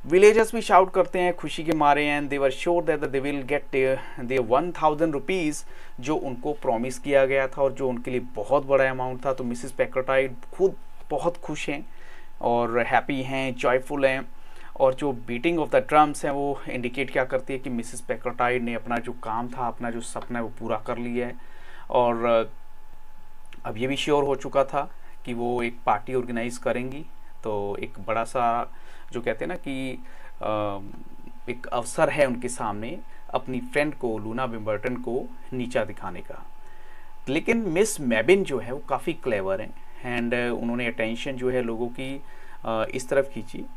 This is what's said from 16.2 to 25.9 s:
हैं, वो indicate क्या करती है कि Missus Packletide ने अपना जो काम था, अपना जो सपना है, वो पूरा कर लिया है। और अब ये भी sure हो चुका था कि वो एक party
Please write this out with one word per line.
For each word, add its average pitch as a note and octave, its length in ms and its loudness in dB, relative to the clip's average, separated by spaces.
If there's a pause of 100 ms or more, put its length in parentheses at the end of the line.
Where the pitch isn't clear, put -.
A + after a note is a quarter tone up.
हैं, D3 60 0
वो C#3 380 -2
indicate B2+ 420 -4
क्या C3+ 140 2
करती C3+ 280 -2
है C3 60 -4
कि C#3 100 -6
Missus A#2+ 320 -4
Packletide A#2+ 600 0
ने A#2+ 100 -2
अपना A#2 240 -2
जो A#2+ 140 -4
काम A2+ 380 -4
था, B2 180 -4
अपना A#2+ 240 -4
जो A#2 100 -4
सपना A#2 380 -6
है, A#2 40 -2
वो A2 160 -6
पूरा A2+ 180 -2
कर A#2+ 200 -4
लिया A#2+ 300 -2
है। A#2+ 80 -6 (540)
और A#2+ 360 4 (1400)
अब A#2 120 -6
ये B2 100 0
भी C#3 80 0
sure C#3+ 280 4
हो C#3 120 2
चुका C3+ 280 2
था D3+ 280 0 (340)
कि B2 80 -4
वो A#2+ 300 0
एक A#2 220 -2
party A2+ 280 2